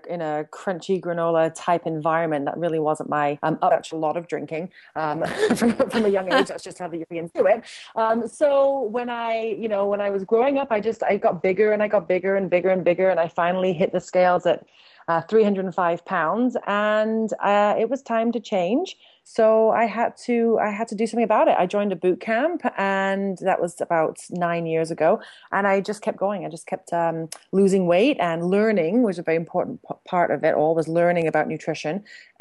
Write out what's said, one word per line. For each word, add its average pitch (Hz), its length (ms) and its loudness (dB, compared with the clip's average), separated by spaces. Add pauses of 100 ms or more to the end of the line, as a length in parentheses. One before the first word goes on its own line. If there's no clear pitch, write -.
in 175 100 -6
a 151 320 -4
crunchy 185 480 -4
granola 165 560 0
type 170 320 -2
environment. 160 560 -2
That 143 140 -4
really 160 220 -2
wasn't 156 300 -2
my, 147 320 -2
um, 160 200 -2
up 175 220 2
to - 120 -12
a - 20 -6
lot 156 200 -2
of 170 100 -8
drinking, 156 420 -8 (280)
um, 156 280 -4
<laughs> 415 300 -2
from, 233 200 2
from 233 280 0
a 208 60 2
young 190 240 0
age. 262 140 2
That's 160 180 -12
just 185 120 -14
how 180 120 -8
the 170 80 -8
Europeans 165 360 -10
do 294 120 2
it. - 180 2 (320)
Um, 226 320 0
so 277 540 2
when 240 280 -4
I, 226 480 -4
you 220 120 -6
know, 202 180 0
when 202 140 -2
I 202 80 -2
was 196 160 -4
growing 262 320 2
up, 269 140 -2
I 214 100 0
just, 220 220 -4
I 190 120 2
got 202 260 0
bigger 196 300 2
and 208 100 2
I 208 60 2
got 202 220 0
bigger 185 260 0
and 190 140 -2
bigger 175 200 2
and 185 140 0
bigger. 175 260 2
And 170 120 2
I 170 80 -2
finally 185 420 0
hit 170 220 0
the 180 80 -2
scales 180 440 2
at, - 200 0 (420)
uh, 165 140 0
three 220 240 4
hundred 196 180 2
and 185 100 -4
five 175 300 0
pounds, 196 540 0 (100)
and, 214 640 0 (100)
uh, 208 380 4
it 220 100 0
was 269 120 -4
time 226 320 0
to 233 80 -6
change. 202 560 -2 (260)
So 220 480 4
I 233 140 2
had 226 400 -2
to, 233 360 2
I 214 80 0
had 208 200 -6
to 220 60 -8
do 220 120 0
something 226 160 -2
about 220 240 4
it. - 100 4
I 185 80 4
joined 202 280 -2
a - 20 -2
boot 185 240 0
camp, 277 420 -2 (160)
and 196 600 -2
that 180 240 0
was - 180 -4
about 160 380 0 (120)
nine 170 360 -2
years 160 260 -2
ago. 170 300 2 (320)
And 196 120 0
I 196 140 2
just 208 220 -6
kept - 160 -6
going. 190 280 -4
I 151 40 -10
just 160 180 -14
kept, - 240 -10
um, 165 380 -2 (240)
losing 190 340 4
weight 180 320 4
and 170 280 -2
learning, 202 560 2
which 202 100 0
is 170 60 -8
a 165 40 -10
very 165 140 0
important - 500 -4
p-, - 80 -10 (100)
part 175 240 0
of 143 140 -2
it 156 120 2
all, 160 200 2
was 160 140 -2
learning 170 360 2
about 156 220 0
nutrition. 160 560 -6 (380)